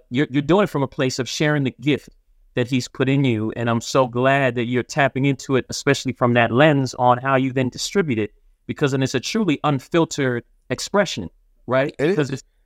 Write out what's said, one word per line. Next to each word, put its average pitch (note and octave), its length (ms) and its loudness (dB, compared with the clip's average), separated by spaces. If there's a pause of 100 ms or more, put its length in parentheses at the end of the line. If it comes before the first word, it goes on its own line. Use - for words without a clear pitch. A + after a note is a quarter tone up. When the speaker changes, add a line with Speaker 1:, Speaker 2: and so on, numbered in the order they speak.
(120)
Speaker 1:
you're, C#3 200 0
you're C#3 120 0
doing F3 220 2
it - 60 -2
from C#3+ 120 -2
a B2+ 60 -2
place C3 300 -2
of A#2+ 80 -4
sharing D3+ 380 0
the B2 160 -2
gift C3+ 300 -2 (460)
that B2 120 0
he's B2 200 0
put C3 200 0
in C#3 160 2
you. A2 320 0
And A#2 140 -2
I'm A#2 100 0
so C3 260 0
glad B2+ 500 0
that A#2+ 100 -2
you're B2 160 0
tapping C#3 420 -2
into C#3 320 0
it, A#2+ 140 2
especially C3+ 420 -2
from A#2+ 220 2
that A#2 180 4
lens C#3 440 4
on B2 200 4
how C3+ 200 0
you C3 180 0
then B2+ 160 0
distribute D3+ 480 -2
it, G#2 160 -4 (320)
because C3+ 260 -2
then C3+ 100 0
it's C3 120 0
a B2 60 0
truly F3 440 -2
unfiltered C#3 800 0 (240)
expression, B2+ 640 -2 (360)
right? C3+ 320 0
Speaker 2:
It D3 120 2
is. G3+ 60 0
Speaker 1:
Because C#3 140 0
it's, A#2+ 140 -8 (220)